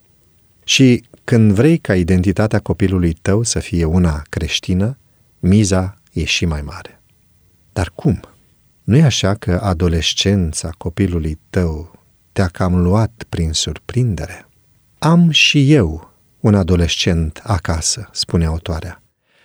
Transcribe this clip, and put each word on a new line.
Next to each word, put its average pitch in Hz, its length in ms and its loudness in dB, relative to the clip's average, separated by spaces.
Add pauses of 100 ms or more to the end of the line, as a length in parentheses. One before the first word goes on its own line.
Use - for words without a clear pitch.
(640)
Și 127 400 4 (200)
când 110 280 4
vrei 143 260 2
ca - 160 -2
identitatea 92 640 2
copilului 92 540 0
tău 101 300 -2
să - 160 -4
fie - 260 -2
una 82 440 0
creștină, 92 680 -4 (400)
miza 95 600 2 (140)
e 82 120 -4
și - 200 -4
mai 78 180 -2
mare. - 400 -16 (680)
Dar - 220 -4
cum? - 260 -2 (640)
Nu-i 120 200 4
așa 104 320 2
că 90 280 -2
adolescența 85 1160 -2
copilului 85 600 -4 (120)
tău 80 480 -4 (340)
te-a 98 140 0
cam 90 360 0
luat 104 460 0
prin 82 240 -4
surprindere? 80 920 -6 (520)
„Am 170 320 4
și 143 420 2
eu 82 400 0 (280)
un 107 140 4
adolescent 85 880 0
acasă”, 87 680 -4
spune - 320 -2
autoarea, 82 580 -6 (420)